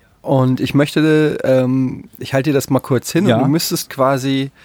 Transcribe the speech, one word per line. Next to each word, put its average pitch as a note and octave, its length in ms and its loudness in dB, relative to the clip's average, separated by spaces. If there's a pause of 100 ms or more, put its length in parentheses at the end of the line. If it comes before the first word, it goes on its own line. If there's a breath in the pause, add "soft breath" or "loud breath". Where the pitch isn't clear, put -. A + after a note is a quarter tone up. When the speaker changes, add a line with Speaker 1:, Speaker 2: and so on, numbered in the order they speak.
(220 loud breath)
Speaker 1:
Und C3 380 2
ich - 140 -2
möchte, D3+ 680 2
ähm, B2+ 640 0 (100)
ich - 160 -6
halte C3+ 160 0
dir C#3 40 2
das C#3 160 -2
mal C3 100 2
kurz - 300 -2
hin F3+ 160 0
Speaker 2:
Ja. A#2 100 4
Speaker 1:
und C3+ 80 2
du C#3+ 40 2
müsstest E3 420 -2
quasi C3+ 600 0 (140)